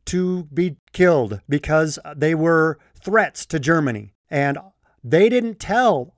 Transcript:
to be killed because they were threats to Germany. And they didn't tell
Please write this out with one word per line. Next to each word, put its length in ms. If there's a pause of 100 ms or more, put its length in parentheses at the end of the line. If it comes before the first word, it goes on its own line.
to 380 (100)
be 220 (180)
killed 560
because 480 (180)
they 200
were 420 (260)
threats 440
to 120
Germany. 540 (160)
And 300 (440)
they 260
didn't 300
tell 580